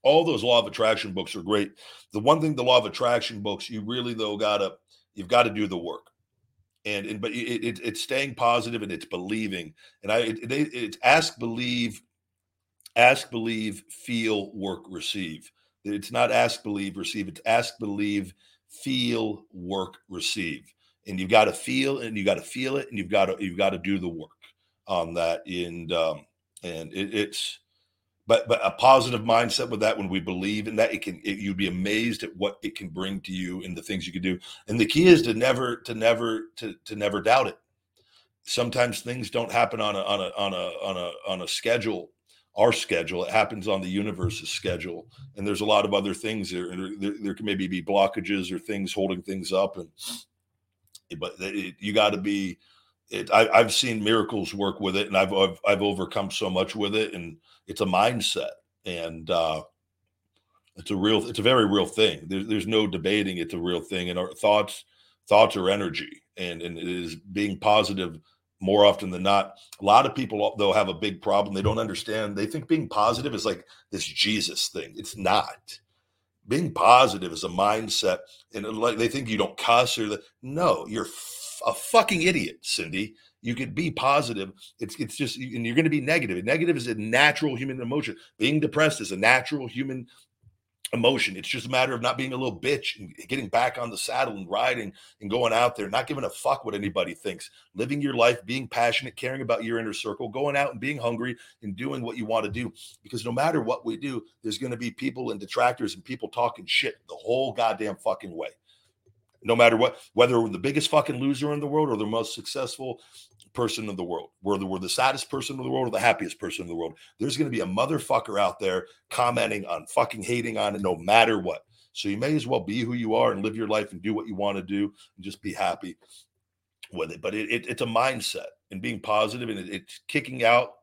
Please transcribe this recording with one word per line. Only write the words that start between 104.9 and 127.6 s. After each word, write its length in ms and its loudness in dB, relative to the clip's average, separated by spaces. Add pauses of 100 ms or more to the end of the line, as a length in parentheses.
people 400 -6
and 80 -8
detractors 560 0
and 80 -18
people 260 -10
talking 360 -2
shit 300 0 (120)
the 80 -14
whole 380 -2
goddamn 440 0
fucking 380 -4
way. 140 -8 (920)
No 140 2
matter 220 8
what, 200 4 (160)
whether 280 6
we're 80 0
the 100 -6
biggest 300 0
fucking 280 2
loser 360 -2
in 80 -4
the 60 -4
world 220 0
or 80 0
the 80 -2
most 300 -2
successful 640 -8 (540)
person 360 -2
in 60 -8
the 80 -6
world, 260 -6 (120)
whether 240 0
we're 140 -4
the 100 -6
saddest 400 0
person 280 -6
in 60 -10
the 60 -6
world 180 0
or 40 -4
the 80 -2
happiest 400 2
person 240 -8
in 60 -12
the 60 -8
world, 220 -6 (220)
there's 180 -2
gonna 120 0
be 120 -2
a 40 -2
motherfucker 760 0
out 200 2
there 280 0 (220)
commenting 560 0
on, 220 -6
fucking 360 -2
hating 340 -4
on 180 0
it, 60 -6
no 140 0
matter 440 6
what. 220 -6 (320)
So 160 -6
you 80 -2
may 180 0
as 120 -2
well 140 0
be 200 -4
who 120 -2
you 220 0
are 160 4
and 120 -4
live 120 -4
your 120 -4
life 240 -2
and 100 -14
do 120 -2
what 140 -4
you 80 -8
wanna 260 -2
do 320 -4 (220)
and 100 -20
just 160 -14
be 120 -8
happy 440 -4 (920)
with 200 -6
it. 100 -14
But 140 -4
it, 160 -4
it, 160 -2